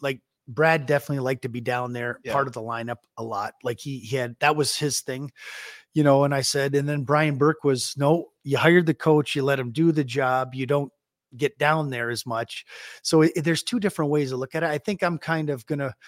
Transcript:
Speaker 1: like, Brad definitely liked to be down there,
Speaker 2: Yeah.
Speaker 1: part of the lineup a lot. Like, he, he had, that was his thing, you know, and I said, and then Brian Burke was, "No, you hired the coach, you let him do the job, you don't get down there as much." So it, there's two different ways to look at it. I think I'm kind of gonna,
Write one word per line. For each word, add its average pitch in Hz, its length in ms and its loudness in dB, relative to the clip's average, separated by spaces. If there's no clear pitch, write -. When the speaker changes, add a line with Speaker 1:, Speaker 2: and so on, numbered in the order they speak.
Speaker 1:
like, 139 200 -4
Brad 151 380 2
definitely 143 380 0
liked 127 180 -2
to 127 80 -4
be 117 120 -8
down 123 320 -2
there, 120 300 -6
Speaker 2:
Yeah. 117 100 -4
Speaker 1:
part 139 140 2
of 120 60 -10
the 117 80 -10
lineup 117 360 -6
a 113 60 -8
lot. 107 400 -6
Like, 123 160 -4
he, 139 200 -8
he 107 180 -6
had, 120 240 -4
that 151 140 4
was 151 200 0
his 147 240 -2
thing, 135 320 -8
you 156 80 6
know, 139 200 6
and 143 120 2
I 135 60 0
said, 139 340 0
and 143 120 0
then 147 160 -2
Brian 147 340 2
Burke 151 260 2
was, 131 340 0
"No, 147 320 2
you 135 140 0
hired 170 280 6
the 156 80 2
coach, 151 420 2
you 139 80 -2
let 139 160 0
him 123 120 -6
do 160 200 4
the 151 120 2
job, 127 500 -2
you 131 140 -6
don't 143 240 0
get 131 220 -2
down 151 320 2
there 120 220 -4
as 117 160 -6
much." 117 360 -6
So 156 220 4
it, 165 200 2
there's 160 200 0
two 247 160 -2
different 170 320 -2
ways 147 180 2
to 131 80 -6
look 131 160 -8
at 160 100 -4
it. 165 60 0
I 151 80 -2
think 196 240 -6
I'm 170 160 0
kind 160 320 -4
of 131 160 -6
gonna, 143 300 -4